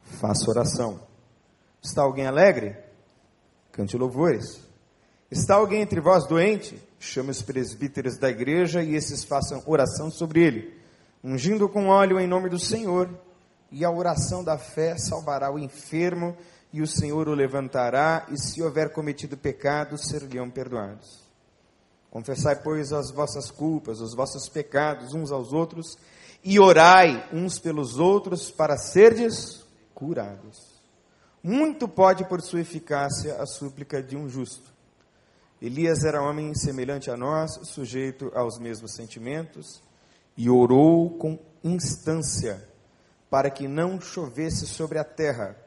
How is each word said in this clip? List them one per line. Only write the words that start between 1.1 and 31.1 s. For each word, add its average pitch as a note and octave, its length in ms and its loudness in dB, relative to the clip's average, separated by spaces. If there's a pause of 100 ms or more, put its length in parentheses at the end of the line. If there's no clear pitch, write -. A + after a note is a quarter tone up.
Está - 220 -4
alguém C3+ 240 0
alegre? C3+ 500 4 (960)
Cante G2+ 260 -6
louvores. B2+ 640 -2 (720)
Está E3+ 240 2
alguém G#3+ 280 4
entre G3+ 180 -2
vós F3 260 4
doente? F#3+ 560 0 (160)
Chame C3+ 320 -8
os C3 120 -8
presbíteros C3 760 -6
da C3+ 100 0
igreja D#3 540 0
e D#3 140 -2
esses D3 260 -6
façam C#3 440 -4
oração D3+ 440 0
sobre E3 340 2
ele, A2+ 360 0 (420)
ungindo E3+ 460 0
com G3 180 -2
óleo F#3+ 320 6
em F#3 80 0
nome F#3 220 0
do F3 100 -4
Senhor. F#3 500 -2 (640)
E C#3+ 140 -6
a E3+ 60 2
oração F3 520 -2
da D#3 160 -2
fé D#3+ 400 -4
salvará D3 540 -4
o D3+ 80 -6
enfermo, E3+ 760 -4 (360)
e D#3 100 -4
o D#3 60 -4
Senhor D3+ 400 -2
o D3+ 60 -2
levantará, C3+ 960 0
e D3 80 -6
se - 220 -8
houver D#3 320 -2
cometido C#3+ 440 -8
pecado, C#3+ 600 -4
ser-lhe-ão C3 540 -8
perdoados. A#2+ 680 -10 (880)
Confessai, C#3 520 -2
pois, D3+ 300 -4
as C#3+ 200 -4
vossas C#3+ 360 -6
culpas, D3 520 -6
os A2+ 120 -10
vossos B2+ 360 -6
pecados C#3+ 640 -4
uns D#3 160 -6
aos C3 220 -6
outros, E3 440 -6 (460)
e G3 160 4
orai E3+ 760 10
uns F3 280 -6
pelos C#3+ 380 -6
outros F#3+ 520 0
para D3+ 260 0
serdes A3+ 880 6 (300)
curados. G#2+ 840 -10 (640)